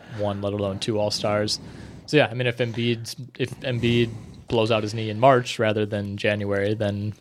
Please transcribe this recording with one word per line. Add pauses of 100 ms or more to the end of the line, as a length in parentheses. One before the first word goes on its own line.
(200)
one,
let
alone
two
All-Stars. (460)
So,
yeah,
I
mean,
if
Embiid, (240)
if (100)
Embiid (380)
blows
out
his
knee
in
March
rather
than
January,
then